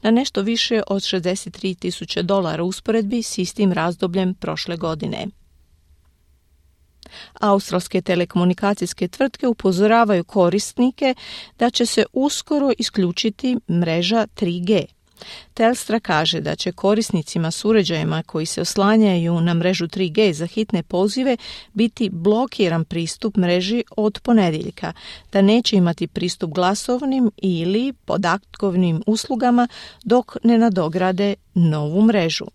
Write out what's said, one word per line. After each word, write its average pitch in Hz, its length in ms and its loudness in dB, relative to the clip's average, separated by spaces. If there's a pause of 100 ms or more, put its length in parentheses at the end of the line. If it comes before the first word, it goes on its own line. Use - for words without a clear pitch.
na 214 80 0
nešto 233 320 0
više 226 440 -2
od 196 180 -4
šezdeset 185 500 -4
tri 190 200 -6
tisuće - 480 -6
dolara 170 420 -2
u 180 40 -2
usporedbi 226 540 -2
s - 160 -8
istim 190 340 0
razdobljem 180 640 -2
prošle 160 420 -8
godine. 160 500 -6 (2250)
Australske 196 640 0
telekomunikacijske 180 1040 0
tvrtke - 380 -2
upozoravaju 208 800 2
korisnike 220 880 0 (440)
da 240 120 2
će 240 160 0
se 220 260 2
uskoro 277 680 0
isključiti 220 800 -2 (140)
mreža 175 640 0
tri 175 260 -4
G. 180 240 0 (680)
Telstra 233 460 0
kaže 160 400 0
da 156 160 -4
će - 160 -6
korisnicima 185 800 0
s - 140 -8
uređajima 160 580 2
koji 160 240 -6
se - 140 -6
oslanjaju 190 800 2
na 170 140 2
mrežu 175 340 0
tri 185 220 -4
G 196 220 2
za 156 140 -6
hitne 208 360 -2
pozive 226 540 0 (360)
biti 226 400 0
blokiran 180 720 0
pristup 170 520 -6
mreži 185 480 0 (120)
od 214 260 0
ponedjeljka, 170 680 0 (400)
da 196 100 4
neće 220 340 4
imati 170 300 2
pristup 170 480 -6
glasovnim 247 840 0
ili 190 560 -2
podatkovnim 180 1120 -2
uslugama 240 640 2 (360)
dok 240 380 0
ne 233 160 6
nadograde 185 760 0 (200)
novu 156 480 2
mrežu. 202 420 2 (100)